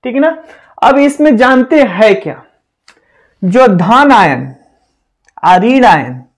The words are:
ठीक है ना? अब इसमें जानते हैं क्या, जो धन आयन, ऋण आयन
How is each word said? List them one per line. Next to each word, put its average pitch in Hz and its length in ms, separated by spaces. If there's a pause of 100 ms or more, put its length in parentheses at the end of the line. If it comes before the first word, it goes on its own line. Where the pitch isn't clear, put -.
ठीक 247 100
है 269 80
ना? 320 160 (460)
अब 262 140
इसमें 285 400
जानते 254 460
हैं 202 380
क्या, - 200 (1000)
जो 226 260
धन 220 440
आयन, 143 360 (1080)
ऋण 247 280
आयन 139 280 (240)